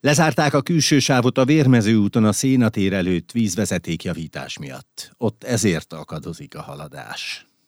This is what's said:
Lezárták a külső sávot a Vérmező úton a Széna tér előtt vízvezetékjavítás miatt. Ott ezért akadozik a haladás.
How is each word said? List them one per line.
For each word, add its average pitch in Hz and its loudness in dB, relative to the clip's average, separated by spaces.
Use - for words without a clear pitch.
Lezárták 151 2
a 143 2
külső 156 2
sávot 123 2
a 131 4
Vérmező 127 4
úton 107 2
a 107 4
Széna 127 2
tér 98 0
előtt 92 -2
vízvezetékjavítás 85 -4
miatt. - -16
Ott - -4
ezért 107 -2
akadozik 78 -12
a 80 -14
haladás. - -14